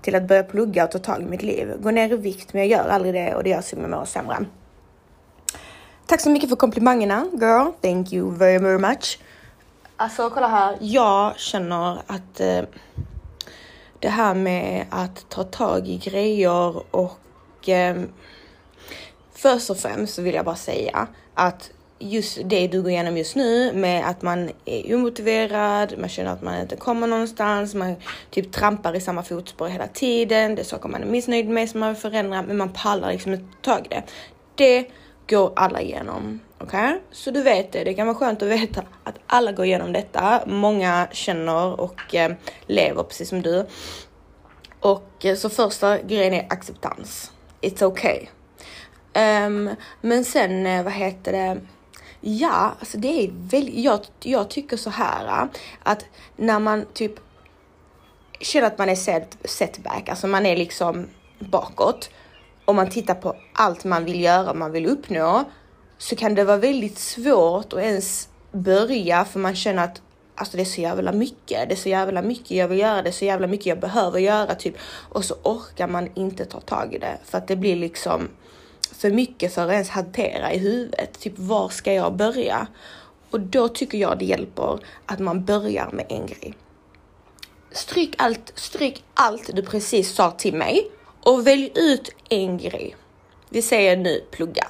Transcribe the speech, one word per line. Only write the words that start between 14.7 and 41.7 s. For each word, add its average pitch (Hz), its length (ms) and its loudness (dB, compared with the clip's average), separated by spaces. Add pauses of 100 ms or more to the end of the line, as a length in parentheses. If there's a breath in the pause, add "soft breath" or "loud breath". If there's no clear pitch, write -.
att 185 380 -6
ta - 160 -6
tag 185 440 -2
i 180 100 -4
grejer 185 1000 2
och, - 720 -6
eh, 180 280 4 (1400 loud breath)
först 247 360 4
och 190 60 -2
främst 208 380 -4
så 180 80 -8
vill 175 120 0
jag 160 100 -2
bara 170 120 -4
säga - 500 -4 (280 loud breath)
att 180 360 0 (320)
just 208 420 -4
det 185 240 2
du 185 140 0
går 185 80 0
igenom 170 260 0
just 160 200 -4
nu 247 360 2
med 180 360 0
att 180 140 -6
man 175 280 -2 (140)
är 123 300 -4
omotiverad, 214 1040 0
man 185 100 -6
känner - 240 -6
att 190 100 -8
man - 180 -4
inte - 160 -6
kommer 233 300 -2
någonstans, 214 680 -2
man 185 220 -4 (340 loud breath)
typ 190 220 -4
trampar 208 440 0
i 190 40 -2
samma 175 220 -6
fotspår 175 460 -8
hela 185 180 -6
tiden, 226 680 2
det - 80 -6
är - 20 -6
saker - 240 -10
man - 140 -6
är 208 40 -6
missnöjd 233 420 0
med 226 220 0
som 226 100 -6
man 220 80 0
vill 214 140 -4
förändra, 196 400 -2
men 202 140 -4
man 196 120 0
pallar 190 440 -2
liksom 185 200 -4
inte 185 300 -8
tag 240 240 0
i - 20 -18
det. - 140 -4 (520 loud breath)
Det 247 320 6 (420 loud breath)
går 202 280 4
alla - 240 2
igenom, - 600 -8 (180)
okej? 269 520 -2
Så - 200 -8
du 269 120 -2
vet 196 300 4
det, 180 120 -4
det 185 100 -2
kan 208 120 0
vara 226 100 0
skönt 214 260 0
att 202 60 0
veta 220 340 -2 (220)
att - 100 -10 (120)
alla 240 260 2
går 185 120 -2
igenom 180 280 0
detta. 202 540 2
Många 190 640 2
känner 170 680 0